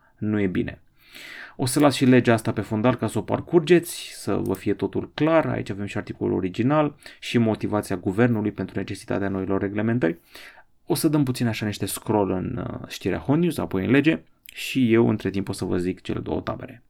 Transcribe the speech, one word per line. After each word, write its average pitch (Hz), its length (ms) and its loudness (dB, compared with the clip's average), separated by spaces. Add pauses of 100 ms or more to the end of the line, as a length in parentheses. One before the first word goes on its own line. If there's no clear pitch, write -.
(180)
nu 107 220 -2
e 101 80 2
bine. 92 340 -4 (720)
O 131 100 -2
să 127 140 0
las 143 160 6
și 135 100 2
legea 123 280 6
asta 113 180 0
pe 110 100 -4
fundal 110 340 0
ca 113 120 -2
să 110 100 -6
o 107 40 0
parcurgeți, 165 920 2
să - 220 -4
vă 98 180 -2
fie 98 200 -2
totul 98 400 -4
clar. 156 320 4
Aici 117 240 -4
avem 101 160 -8
și 101 120 -8
articolul 101 400 -2
original 131 580 0 (240)
și - 180 -2
motivația 104 600 0
guvernului 107 540 2
pentru 95 260 -8
necesitatea 101 520 -4
noilor 95 320 -2
reglementări. 113 560 0 (680)
O 170 100 -2
să 156 120 0
dăm 151 160 2
puțin 127 240 0
așa 110 180 -4
niște 104 200 -4
scroll 101 460 0
în, 92 360 -4
uh, - 200 -10
știrea - 300 -4
Hot 139 200 0
News, 170 200 0
apoi 95 280 -4
în 101 60 0
lege 147 300 4 (320)
și 123 400 0
eu 117 160 6
între 107 200 0
timp 95 200 -4
o - 20 -6
să 95 140 -6
vă 92 120 -2
zic 90 240 -2
cele - 180 -6
două 85 220 -4
tabere. - 480 -10